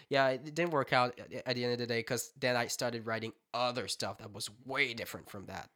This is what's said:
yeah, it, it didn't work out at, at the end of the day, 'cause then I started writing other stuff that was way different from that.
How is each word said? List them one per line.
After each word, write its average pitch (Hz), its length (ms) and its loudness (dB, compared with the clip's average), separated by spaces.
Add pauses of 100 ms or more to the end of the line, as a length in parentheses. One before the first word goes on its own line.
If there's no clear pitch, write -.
(120)
yeah, 135 160 6
it, 131 180 2
it 151 80 -10
didn't 165 200 2
work 139 200 4
out 123 240 4
at, - 160 -14 (140)
at 123 80 2
the 123 80 -2
end 123 100 2
of 120 60 -2
the 120 80 -2
day, 117 160 0
'cause - 360 -2
then 127 160 4
I 120 120 2
started 117 400 -2
writing 113 260 -2 (180)
other 123 360 0
stuff - 320 -4
that 104 120 -12
was 101 200 -8 (120)
way 131 300 0
different 101 340 -8
from 98 200 -12
that. 92 280 -10